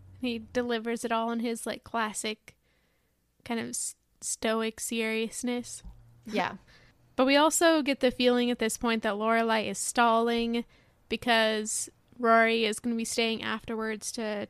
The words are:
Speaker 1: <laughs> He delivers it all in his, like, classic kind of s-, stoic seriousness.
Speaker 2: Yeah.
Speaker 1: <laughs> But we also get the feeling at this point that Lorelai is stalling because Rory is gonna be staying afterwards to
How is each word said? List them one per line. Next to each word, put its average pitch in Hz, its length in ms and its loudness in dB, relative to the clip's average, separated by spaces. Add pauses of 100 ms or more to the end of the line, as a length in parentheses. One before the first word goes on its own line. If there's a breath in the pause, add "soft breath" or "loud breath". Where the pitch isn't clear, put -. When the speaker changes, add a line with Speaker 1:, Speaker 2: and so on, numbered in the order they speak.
Speaker 1:
<laughs> - 200 -20
He 240 160 -4 (160)
delivers 233 500 -2
it 233 80 -2
all 226 200 0
in 233 80 -2
his, 226 260 -4
like, - 180 -8
classic 220 720 -6 (880)
kind 233 160 -4
of 240 100 -8
s-, - 240 -6 (280)
stoic 220 580 -4
seriousness. 226 1040 -4 (420)
Speaker 2:
Yeah. 208 340 -4
Speaker 1:
<laughs> - 40 -20 (540 soft breath)
But 254 100 4
we 277 100 6
also 311 460 6
get 262 180 0
the 247 100 4
feeling 247 400 4
at 240 100 -2
this 220 180 -2
point 226 240 0
that 220 120 0
Lorelai 220 540 2
is 196 80 -6
stalling 233 880 2 (460 soft breath)
because 220 800 0 (280)
Rory 226 460 4
is 214 160 -2
gonna 233 160 -2
be 226 80 -2
staying 226 380 -2
afterwards 220 680 -6
to 214 380 -6